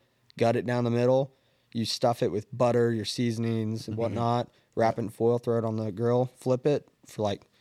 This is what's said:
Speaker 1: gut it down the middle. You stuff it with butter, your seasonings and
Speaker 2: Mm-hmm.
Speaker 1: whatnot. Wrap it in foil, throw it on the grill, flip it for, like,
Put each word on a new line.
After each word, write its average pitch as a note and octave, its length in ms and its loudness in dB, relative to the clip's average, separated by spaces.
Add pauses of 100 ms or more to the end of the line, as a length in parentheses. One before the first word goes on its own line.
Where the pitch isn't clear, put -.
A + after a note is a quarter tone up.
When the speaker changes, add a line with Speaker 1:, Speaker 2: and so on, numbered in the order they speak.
(380)
Speaker 1:
gut A#2 180 4
it G#2+ 100 -2
down B2 180 0
the A#2+ 80 0
middle. B2+ 420 2 (400)
You A2+ 120 -2
stuff - 380 0
it G2 80 2
with G#2 240 -4
butter, A#2+ 380 2
your G#2+ 120 -4
seasonings A2+ 840 -2
and A2+ 80 -8
Speaker 2:
Mm-hmm. A2 60 -4
Speaker 1:
whatnot. A#2 480 -2 (260)
Wrap A2+ 220 2
it A#2 40 -2
in G#2 80 -4
foil, A#2 280 0
throw A#2+ 200 -2
it A2+ 80 -2
on A2 120 -2
the A2 140 -4
grill, B2 460 0
flip B2+ 280 -2
it D3 220 0 (180)
for, - 180 -10
like, G2+ 180 -2 (200)